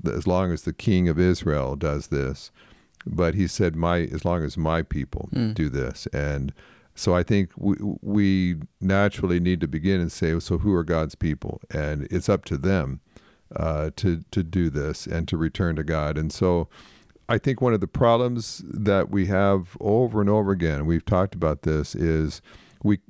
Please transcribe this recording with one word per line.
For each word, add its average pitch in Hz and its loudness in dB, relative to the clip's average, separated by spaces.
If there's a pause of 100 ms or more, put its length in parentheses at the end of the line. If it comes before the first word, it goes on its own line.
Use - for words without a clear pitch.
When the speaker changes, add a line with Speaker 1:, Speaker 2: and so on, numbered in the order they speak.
(100)
Speaker 1:
as 55 -4
long 92 2
as 80 -4
the 80 -4
king 90 2
of 78 2
Israel 76 2
does 73 -2
this." 69 -4 (560)
But 85 0
he 95 2
said, 87 0
"My, 85 0
as 76 -6
long 87 0
as 71 -6
my 82 0
people - -6
Speaker 2:
Mm. 110 0
Speaker 1:
do 78 0
this." 64 -4
And 71 -4 (400)
so - 0
I 87 4
think 101 0
we, 98 0 (260)
we 95 2 (240)
naturally 95 2
need 87 2
to 82 0
begin 85 0
and 85 -2
say, 85 0
"So 85 -2
who 101 2
are 85 2
God's 80 -2
people?" - -4 (100)
And 73 -4
it's - -2
up 98 2
to 82 -4
them, 71 -2 (540)
uh, 78 -2
to, 85 0
to 98 0
do 82 0
this 71 -4
and 82 -2
to 90 -2
return 82 0
to 78 -2
God. 76 -2
And 78 -2
so 87 2 (600)
I 117 0
think 131 -2
one 120 4
of 104 2
the 92 -2
problems 120 2
that 98 2
we 98 2
have 98 2
over 110 2
and 98 2
over 104 2
again, 78 0
we've 82 2
talked 98 2
about 80 0
this, 76 0
is 78 0 (440)
we, 101 2